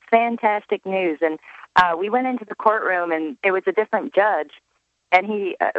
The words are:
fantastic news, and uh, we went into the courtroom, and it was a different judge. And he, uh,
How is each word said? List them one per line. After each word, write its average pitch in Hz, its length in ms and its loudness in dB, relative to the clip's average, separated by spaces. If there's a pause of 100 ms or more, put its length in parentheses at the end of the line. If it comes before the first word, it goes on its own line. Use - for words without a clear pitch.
fantastic 226 760 0
news, 185 360 -2
and 160 180 -2 (420)
uh, 175 160 2
we 196 120 -4
went 254 180 0
into 247 180 -6
the - 100 -14
courtroom, 180 560 0
and 160 320 -4
it 196 80 2
was 185 140 -2
a 190 60 0
different 214 420 -2
judge. 185 380 0 (600)
And 185 140 4
he, 202 340 -4
uh, - 200 0